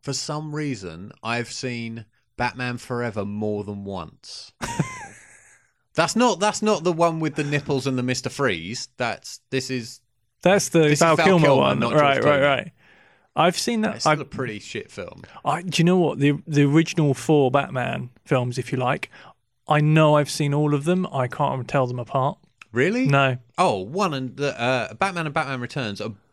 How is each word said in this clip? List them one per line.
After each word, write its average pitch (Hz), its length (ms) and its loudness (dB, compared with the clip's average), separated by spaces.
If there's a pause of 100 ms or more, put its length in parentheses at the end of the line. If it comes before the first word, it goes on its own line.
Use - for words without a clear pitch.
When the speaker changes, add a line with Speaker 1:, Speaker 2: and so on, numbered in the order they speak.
Speaker 1:
for 143 100 -8
some 151 420 -8
reason, 104 580 -6 (100)
I've 117 280 -4
seen 117 540 -8 (320)
Batman 123 420 -4
Forever 117 460 -4
more 104 400 -4
than 101 200 -10
once. - 760 -12
Speaker 2:
<laughs> - 20 -10 (1300)
Speaker 1:
That's 160 200 0
not, 226 240 2
that's 208 240 -2
not 208 220 0
the 180 80 2
one 165 260 2
with 156 160 -2
the 151 80 -2
nipples 143 460 -2
and 131 100 -2
the 123 60 -2
Mister 127 260 -4
Freeze. 98 560 -4 (120)
That's, - 420 -6 (100)
this 131 180 -4
is 123 320 -8 (420)
Speaker 2:
That's 190 260 2
the 170 140 4
Speaker 1:
this 151 100 4
is 147 80 2
Speaker 2:
Val 165 160 6
Speaker 1:
Val 165 100 4
Speaker 2:
Kilmer 175 200 6
Speaker 1:
Kilmer, 139 140 6
Speaker 2:
one. 139 200 2
Speaker 1:
not 120 100 0
George 151 120 4
Speaker 2:
Right, 139 220 4
right, 143 160 4
Speaker 1:
Clooney. 139 60 2
Speaker 2:
right. 139 260 0 (640)
I've 170 240 2
seen 233 220 -2
that. 214 160 -2
Speaker 1:
It's 117 80 -10
still 156 140 4
Speaker 2:
I, 156 40 -8
Speaker 1:
a - 20 -8
pretty 110 360 -8
shit - 320 -12
film. - 300 -8 (220)
Speaker 2:
I, 156 180 -2
do 180 180 -2
you 160 40 6
know 180 120 6
what? 170 240 2
The, 143 140 4 (120)
the 147 160 2
original 147 520 4
four 143 360 2
Batman 127 600 -2 (140)
films, 123 340 0
if 127 120 -8
you 127 80 -4
like, 127 320 -2 (560)
I 151 140 4
know 156 340 6
I've 147 160 2
seen 143 240 -2
all 147 180 2
of 143 120 0
them. 185 280 2
I 131 140 0
can't 131 400 -2
tell 131 220 0
them 123 100 -6
apart. 131 400 -2 (320)
Speaker 1:
Really? 190 380 2
Speaker 2:
No. 135 300 4 (180)
Speaker 1:
Oh, 147 240 2
one 156 340 -2
and 131 220 -8
the, 143 240 -4
uh, 120 340 0
Batman 175 320 -2
and 143 80 -8
Batman 139 260 -4
Returns 120 400 -6
are 107 120 -6 (200)